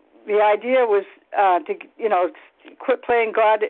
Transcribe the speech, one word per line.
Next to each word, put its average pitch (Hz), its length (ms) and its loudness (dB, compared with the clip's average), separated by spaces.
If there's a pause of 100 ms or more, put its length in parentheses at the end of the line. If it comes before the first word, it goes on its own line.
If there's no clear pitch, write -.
(260)
the 208 160 0
idea 226 420 2
was, 202 200 2 (340)
uh, 185 220 2
to, 202 140 -8 (220)
you 226 120 -4
know, 180 220 0 (480)
quit 240 240 -4
playing 233 320 0
God 214 360 2